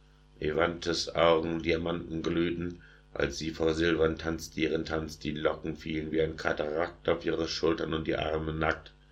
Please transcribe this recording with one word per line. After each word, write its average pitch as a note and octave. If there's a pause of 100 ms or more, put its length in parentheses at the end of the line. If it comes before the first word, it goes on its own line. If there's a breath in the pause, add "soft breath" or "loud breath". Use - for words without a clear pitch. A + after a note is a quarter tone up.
(400 soft breath)
Evantes E2
Augen E2
Diamanten E2
glühten, E2+ (320 loud breath)
als C#2
sie D#2+
vor D#2+
Silbern D#2+
tanzte D#2+
ihren D#2
Tanz, D#2
die D#2
Locken D#2
fielen D#2
wie D#2
ein D#2+
Katarakt D#2+
auf E2+
ihre D#2+
Schultern D#2+
und D#2+
die E2
Arme D#2
nackt. D#2 (200 soft breath)